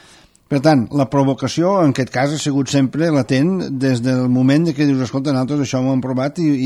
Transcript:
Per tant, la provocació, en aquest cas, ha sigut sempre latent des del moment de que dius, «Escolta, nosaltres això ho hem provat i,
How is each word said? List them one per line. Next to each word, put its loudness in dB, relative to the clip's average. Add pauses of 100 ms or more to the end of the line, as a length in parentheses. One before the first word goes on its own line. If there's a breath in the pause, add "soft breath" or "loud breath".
(500 loud breath)
Per 0
tant, 4 (100)
la 0
provocació, 0
en 4
aquest -2
cas, 0
ha -6
sigut -2
sempre 0
latent 0
des 0
del 0
moment 2
de -2
que 0
dius, 2
«Escolta, -4
nosaltres -2
això -4
ho 0
hem 0
provat -4
i, 2 (180)